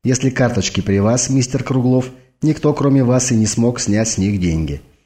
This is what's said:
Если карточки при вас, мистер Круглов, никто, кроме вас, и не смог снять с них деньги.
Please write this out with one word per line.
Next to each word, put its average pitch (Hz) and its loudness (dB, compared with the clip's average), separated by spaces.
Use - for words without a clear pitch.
Если 127 0
карточки 117 -2
при 98 0
вас, 113 0
мистер 135 0
Круглов, 127 0
никто, 151 0
кроме 135 2
вас, 123 2
и 117 2
не 110 2
смог 117 0
снять 107 0
с - -4
них 98 0
деньги. 80 -2